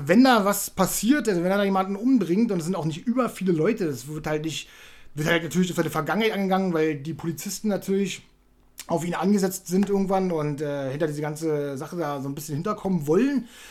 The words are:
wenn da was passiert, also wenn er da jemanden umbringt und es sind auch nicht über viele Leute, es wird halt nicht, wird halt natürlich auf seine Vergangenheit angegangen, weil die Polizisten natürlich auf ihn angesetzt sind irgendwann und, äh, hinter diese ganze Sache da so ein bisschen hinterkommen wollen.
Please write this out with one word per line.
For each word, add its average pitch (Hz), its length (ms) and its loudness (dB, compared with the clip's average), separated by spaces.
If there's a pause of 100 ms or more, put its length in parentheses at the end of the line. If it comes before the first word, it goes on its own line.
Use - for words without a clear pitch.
wenn 202 160 8
da 240 220 6
was 196 260 0
passiert, 214 580 2
also 175 140 2
wenn 180 80 2
er 202 80 2
da 202 60 2
jemanden 196 320 0
umbringt 208 560 2
und 180 60 0
es 156 80 -4
sind 185 100 -2
auch 156 80 -2
nicht 160 200 -4
über 233 240 0
viele 190 220 -2
Leute, 175 360 2
es 131 200 -6
wird 151 220 -8
halt 156 160 -2
nicht, 156 240 -8 (480)
wird 156 120 0
halt 165 140 4
natürlich 175 280 0
auf 156 60 -8
seine 160 140 0
Vergangenheit 170 420 0
angegangen, 190 400 0
weil 156 220 2
die 143 200 -8
Polizisten 180 520 -8
natürlich 196 560 -2 (640)
auf 165 180 -2
ihn 175 100 -4
angesetzt 185 520 0
sind 196 240 0
irgendwann 190 400 0
und, 151 300 -2
äh, 143 280 -4
hinter 151 200 -2
diese 147 120 -6
ganze 151 560 -4
Sache 151 200 -10
da 147 260 -4
so 139 60 -6
ein 139 80 -6
bisschen 147 180 -8
hinterkommen 165 540 -2
wollen. 240 400 2 (220)